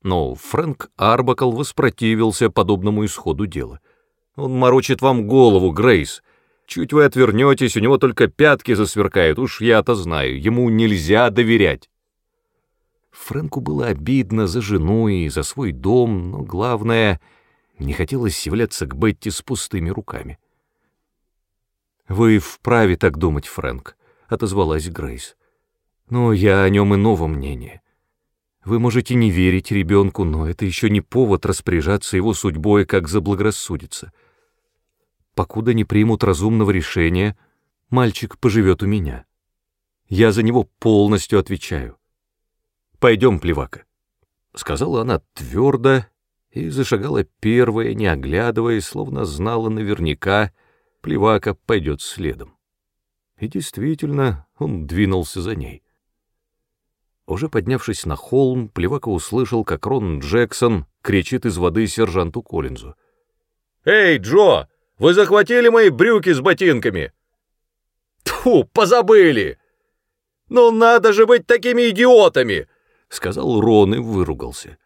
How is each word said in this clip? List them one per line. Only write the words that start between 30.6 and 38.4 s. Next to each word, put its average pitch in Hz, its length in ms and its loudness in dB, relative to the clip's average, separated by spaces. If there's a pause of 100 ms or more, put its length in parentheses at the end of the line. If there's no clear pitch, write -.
ещё 95 220 -4
не 101 140 2
повод 110 440 0
распоряжаться 92 720 -2
его 98 200 0
судьбой, 98 500 0
как 90 220 -2
заблагорассудится. 95 1040 -6 (1200)
Покуда 110 400 -4
не 110 100 0
примут 104 400 0
разумного 101 460 0
решения, 92 640 0 (540)
мальчик 117 480 -2
поживёт 101 460 2